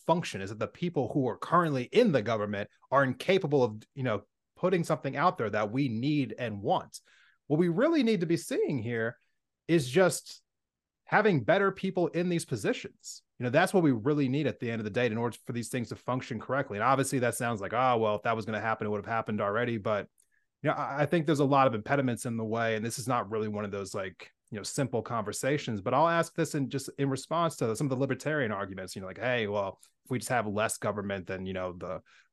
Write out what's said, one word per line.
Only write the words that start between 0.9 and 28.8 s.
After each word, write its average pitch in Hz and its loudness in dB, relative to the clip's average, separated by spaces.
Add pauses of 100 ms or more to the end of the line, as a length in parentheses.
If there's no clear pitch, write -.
who 135 2
are 98 -6
currently 160 2
in 196 4
the 131 4
government 104 -2 (220)
are 135 6
incapable 147 2
of, 107 0 (140)
you 139 -6
know, 110 -2 (340)
putting 180 2
something 143 -2
out 170 2
there 113 -2
that 107 0
we 135 0
need 123 0
and 107 -6
want. 147 -2 (480)
What 151 2
we 175 4
really 277 4
need 220 2
to 175 -2
be 165 2
seeing 262 -2
here 113 -2 (500)
is 156 2
just 175 2 (640)
having 190 4
better 190 4
people 190 -2
in 175 -2
these 170 -2
positions. - -6 (180)
You 120 -2
know, 123 0
that's 165 4
what 185 6
we 147 6
really 135 2
need 139 2
at 110 -4
the 120 -4
end 113 -2
of 110 -4
the 107 -4
day 120 2
in 110 -2
order 117 -2 (100)
for - -8
these 117 -6
things 120 -4
to 117 -8
function 123 -4
correctly. 127 -4
And 104 0
obviously 135 4
that 117 2
sounds 117 -2
like, 95 -8
"Oh, 123 4
well, 107 2
if 104 -4
that 117 0
was 110 -4
gonna 107 -4
happen, 113 -2
it - -2
would 104 -2
have 113 -6
happened 113 -2
already." 113 0
But, 104 -2 (540)
you 143 0
know, 151 2
I, 139 -4
I 147 2
think 165 0
there's 151 2
a 147 4
lot 135 6
of 120 0
impediments 123 0
in 117 -4
the 113 -4
way, 113 0
and 107 -4
this 113 -6
is 113 -8
not 120 0
really 107 -2
one 104 -4
of 98 -6
those, 98 -6
like, 95 -10 (180)
you 113 -8
know, 95 -8
simple 123 -2
conversations. 117 -4
But 120 -2
I'll 147 6
ask 170 0
this 160 -2
in 139 -2
just 135 -6
in 139 0
response 156 -2
to 113 0
some 151 -2
of - 0
the 127 -2
libertarian 131 -2
arguments, 98 -8